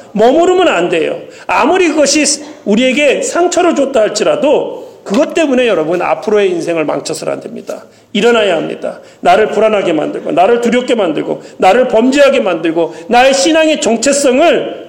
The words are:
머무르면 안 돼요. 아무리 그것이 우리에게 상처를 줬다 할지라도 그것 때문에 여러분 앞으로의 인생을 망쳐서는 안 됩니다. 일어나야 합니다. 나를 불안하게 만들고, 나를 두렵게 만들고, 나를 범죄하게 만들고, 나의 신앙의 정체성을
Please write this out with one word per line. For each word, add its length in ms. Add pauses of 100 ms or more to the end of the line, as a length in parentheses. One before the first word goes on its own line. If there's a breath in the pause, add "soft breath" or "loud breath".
(120 loud breath)
머무르면 560
안 200
돼요. 300 (280 loud breath)
아무리 420
그것이 360 (400 loud breath)
우리에게 580
상처를 520
줬다 260
할지라도 880 (140)
그것 300
때문에 340
여러분 360
앞으로의 480
인생을 340
망쳐서는 480
안 80
됩니다. 460 (260 soft breath)
일어나야 440
합니다. 440 (200 loud breath)
나를 320
불안하게 420
만들고, 380
나를 280
두렵게 340
만들고, 480 (140 loud breath)
나를 320
범죄하게 520
만들고, 540 (120 loud breath)
나의 260
신앙의 480
정체성을 1080